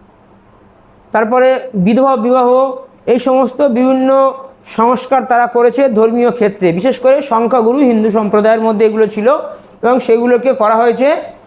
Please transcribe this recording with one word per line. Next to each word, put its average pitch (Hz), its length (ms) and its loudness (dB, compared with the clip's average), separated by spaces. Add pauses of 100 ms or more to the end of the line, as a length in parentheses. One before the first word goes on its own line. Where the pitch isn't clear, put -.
(1120)
তারপরে 247 480 0 (140)
বিধবা 240 420 0
বিবাহ, 254 600 0 (300)
এই 240 120 0
সমস্ত 254 440 0
বিভিন্ন 262 720 2 (320)
সংস্কার 247 580 -2
তারা 240 240 0
করেছে 240 420 0
ধর্মীয় 226 420 0
ক্ষেত্রে, 202 420 0
বিশেষ 190 260 -2
করে 269 240 2
সংখ্যাগুরু 233 560 0
হিন্দু 226 320 2
সম্প্রদায়ের 214 500 0
মধ্যে 220 260 0
এগুলো 214 200 0
ছিল 208 220 -2 (540)
এবং 240 180 2
সেগুলোকে 240 520 0
করা 220 240 0
হয়েছে। 240 400 0 (300)